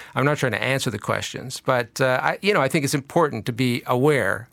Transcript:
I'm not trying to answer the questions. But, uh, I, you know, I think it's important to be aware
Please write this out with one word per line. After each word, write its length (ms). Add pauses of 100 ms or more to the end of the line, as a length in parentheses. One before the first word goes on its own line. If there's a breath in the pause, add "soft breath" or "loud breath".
(140 loud breath)
I'm 120
not 100
trying 160
to 100
answer 280
the 80
questions. 640
But, 380
uh, 200
I, 200
you 100
know, 80
I 80
think 160
it's 100
important 520
to 60
be 340
aware 680